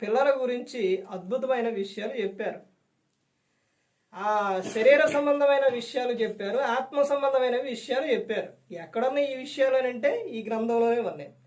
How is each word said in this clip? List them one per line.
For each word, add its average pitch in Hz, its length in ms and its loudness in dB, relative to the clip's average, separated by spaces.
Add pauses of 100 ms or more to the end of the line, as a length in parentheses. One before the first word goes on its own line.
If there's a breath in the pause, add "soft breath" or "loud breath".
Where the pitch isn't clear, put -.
పిల్లల 269 360 4
గురించి 240 720 -2
అద్భుతమైన 233 580 -2
విషయాలు 208 440 -6
చెప్పారు. 202 480 -6 (1500)
ఆ 202 460 0 (140)
శరీర 269 320 6
సంబంధమైన 285 640 4
విషయాలు 247 400 -4
చెప్పారు, 214 460 -2
ఆత్మ 262 440 0
సంబంధమైన 269 580 2
విషయాలు 269 460 -4
చెప్పారు. 208 680 -4
ఎక్కడున్నాయి 262 580 -2
ఈ 262 40 -8
విషయాలు 262 400 0
అని 254 120 2
అంటే 294 400 -2
ఈ 220 200 -8
గ్రంథంలోనే 233 520 2
ఉన్నాయి. 160 320 -8 (140)